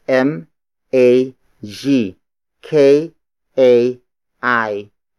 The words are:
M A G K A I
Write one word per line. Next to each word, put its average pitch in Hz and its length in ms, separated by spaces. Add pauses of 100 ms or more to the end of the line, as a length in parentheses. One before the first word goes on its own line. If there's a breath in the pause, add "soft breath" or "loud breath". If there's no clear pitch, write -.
M 139 400 (480)
A 127 400 (300)
G 104 500 (480)
K 147 480 (480)
A 123 400 (440)
I 110 480 (280)